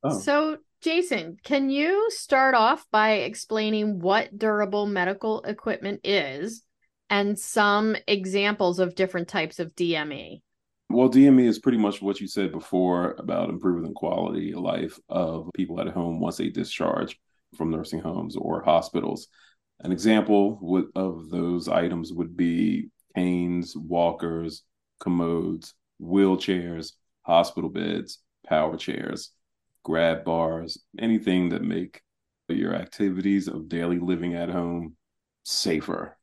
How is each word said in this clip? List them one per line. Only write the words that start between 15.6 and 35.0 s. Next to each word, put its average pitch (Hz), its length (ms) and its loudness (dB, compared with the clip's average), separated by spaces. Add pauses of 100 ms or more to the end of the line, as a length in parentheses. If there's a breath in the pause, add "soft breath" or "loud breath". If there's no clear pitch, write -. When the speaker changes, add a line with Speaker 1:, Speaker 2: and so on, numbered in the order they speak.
Speaker 1:
at - 60 -4
home 85 340 -4
once 85 160 -4
they 80 120 -2
discharge - 680 -4 (380)
from 82 120 -2
nursing 80 300 -4
homes 82 380 -8
or 82 260 -6
hospitals. - 640 0 (540 soft breath)
An 90 100 -4
example 104 680 4
would, 90 240 2 (100)
of 85 340 -4
those 87 380 -2
items 85 440 0
would 85 240 -6
be 87 540 0 (260)
canes, 87 640 -2
walkers, 82 840 -2 (360)
commodes, 85 720 -2 (280)
wheelchairs, 90 920 0 (280)
hospital 82 480 2
beds, 85 500 -6 (280)
power 78 280 0
chairs, - 560 -8 (520)
grab 82 420 2
bars, 82 580 -2 (140)
anything 95 520 2
that 85 120 -2
make 87 400 -6 (480)
your 87 260 0
activities 98 720 0
of 82 220 -10
daily 87 300 0
living 87 340 -2
at 87 160 -4
home 87 480 -4 (460)